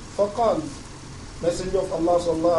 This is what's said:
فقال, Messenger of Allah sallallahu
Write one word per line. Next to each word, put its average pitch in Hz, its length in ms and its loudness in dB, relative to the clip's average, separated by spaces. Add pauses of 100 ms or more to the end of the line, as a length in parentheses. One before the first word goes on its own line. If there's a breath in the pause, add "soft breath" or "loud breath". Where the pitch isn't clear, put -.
(160)
فقال, 202 460 2 (800)
Messenger 180 380 0
of - 120 -4
Allah 175 280 4
sallallahu 165 380 2